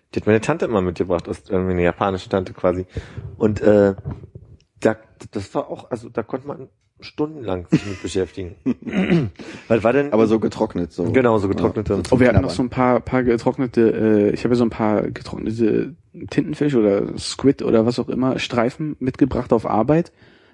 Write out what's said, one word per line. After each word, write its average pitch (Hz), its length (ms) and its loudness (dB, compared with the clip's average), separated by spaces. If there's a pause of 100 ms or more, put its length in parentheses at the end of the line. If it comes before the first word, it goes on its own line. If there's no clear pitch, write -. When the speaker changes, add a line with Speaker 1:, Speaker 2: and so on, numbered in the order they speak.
(140)
Speaker 1:
Die 101 60 -4
hat - 60 -6
meine 107 140 4
Tante 160 240 -2
immer 113 180 0
mitgebracht, 90 460 -2
aus, 101 200 -10
irgendwie 92 240 0
eine 87 120 0
japanische 92 440 -2
Tante 92 260 -2
quasi. 92 320 -2 (500)
Und, 107 240 0
äh, 101 340 6 (840)
da, 110 160 2 (340)
das - 240 -10
war 143 160 -4
auch, - 200 -14
also 117 200 -8
da 117 120 -6
konnte 135 240 -10
man 127 220 -12 (320)
stundenlang 120 680 -6
sich 139 160 2
mit 98 160 -10
beschäftigen. 92 520 -6 (100)
<clears throat> 160 680 0 (380)
Was 113 160 2
war 117 100 4
denn? 143 180 0
Speaker 2:
Aber 110 140 6
so 107 120 4
getrocknet, 104 540 -2
so. 87 200 -4
Speaker 1:
Genau, 120 260 4
so 98 100 0
getrocknete. 104 460 0
Speaker 2:
Ja, 98 120 0
so - 100 0
Speaker 3:
Oh, 120 40 4
wir 123 80 6
hatten 107 80 4
noch - 60 6
Speaker 2:
knabbern. 87 140 -4
Speaker 3:
so 139 60 0
ein 120 80 -4
paar, 123 300 2
paar 127 220 -2
getrocknete, 120 680 2
äh, 107 420 2
ich - 120 -4
habe 123 100 0
ja 120 40 2
so 123 60 2
ein 113 60 0
paar 107 400 0
getrocknete 113 840 -2 (360)
Tintenfisch 151 440 -2
oder 104 440 2
Squid - 440 0
oder 113 240 4
was 120 120 0
auch 123 120 -4
immer, 127 280 -2
Streifen 131 600 -2
mitgebracht 127 560 -2
auf 107 120 2
Arbeit, 139 460 2 (420)